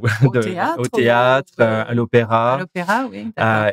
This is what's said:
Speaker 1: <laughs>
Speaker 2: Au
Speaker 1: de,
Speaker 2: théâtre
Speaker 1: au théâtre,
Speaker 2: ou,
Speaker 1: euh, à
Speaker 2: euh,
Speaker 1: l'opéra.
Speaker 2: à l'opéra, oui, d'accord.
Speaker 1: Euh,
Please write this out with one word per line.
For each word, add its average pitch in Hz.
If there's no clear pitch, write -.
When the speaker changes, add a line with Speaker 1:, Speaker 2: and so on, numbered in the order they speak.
Speaker 1:
<laughs> 113
Speaker 2:
Au 120
Speaker 1:
de, 120
Speaker 2:
théâtre 170
Speaker 1:
au -
théâtre, 123
Speaker 2:
ou, 123
Speaker 1:
euh, 110
à 113
Speaker 2:
euh, 117
Speaker 1:
l'opéra. 117
Speaker 2:
à 139
l'opéra, 185
oui, 214
d'accord. 110
Speaker 1:
Euh, 104